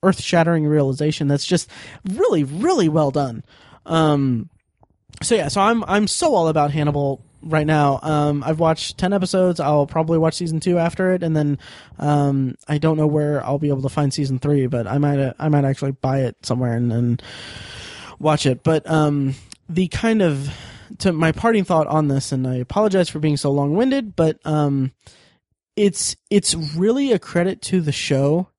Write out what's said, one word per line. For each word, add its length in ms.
earth-shattering 640
realization 600
that's 200
just 200
really, 320
really 460
well 200
done. 340
Um, 640
so 100
yeah, 140
so 140
I'm, 240
I'm 200
so 300
all 120
about 220
Hannibal 560
right 240
now. 380
Um, 400
I've 160
watched 400
ten 140
episodes. 460
I'll 280
probably 320
watch 160
season 240
two 180
after 360
it, 100
and 120
then, 220
um, 580
I 100
don't 200
know 100
where 360
I'll 140
be 120
able 120
to 80
find 240
season 240
three, 300
but 180
I 140
might, 180
uh, 220
I 100
might 160
actually 260
buy 300
it 240
somewhere 280
and, 180
and 320
watch 260
it. 180
But, 240
um, 460
the 200
kind 340
of, 320
to 120
my 200
parting 320
thought 240
on 220
this, 220
and 140
I 100
apologize 540
for 100
being 180
so 140
long-winded, 640
but, 300
um, 460
it's, 400
it's 240
really 580
a 80
credit 440
to 180
the 100
show 680